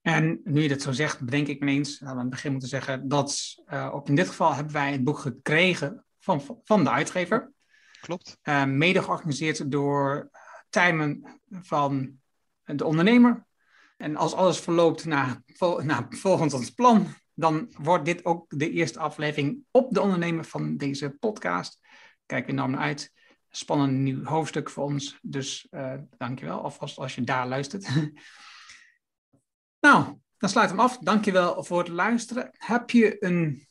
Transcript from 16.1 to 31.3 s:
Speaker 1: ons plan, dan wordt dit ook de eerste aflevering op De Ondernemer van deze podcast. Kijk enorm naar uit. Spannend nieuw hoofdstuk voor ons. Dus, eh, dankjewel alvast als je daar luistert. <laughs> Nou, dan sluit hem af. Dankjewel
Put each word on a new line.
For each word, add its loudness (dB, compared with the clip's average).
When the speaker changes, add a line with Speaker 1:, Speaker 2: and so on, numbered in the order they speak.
Speaker 1:
ons -4
plan, 6
dan 0
wordt 2
dit -2
ook -4
de 0
eerste -2
aflevering -4
op 2
De 4
Ondernemer 0
van -6
deze -4
podcast. -4
Kijk -6
enorm -2
naar -4
uit. -6
Spannend 0
nieuw -2
hoofdstuk -4
voor -6
ons. -6
Dus, -8
eh, -8
dankjewel -8
alvast -10
als -8
je -4
daar -2
luistert. -6
<laughs> 0
Nou, 6
dan -2
sluit 4
hem -2
af. 2
Dankjewel 2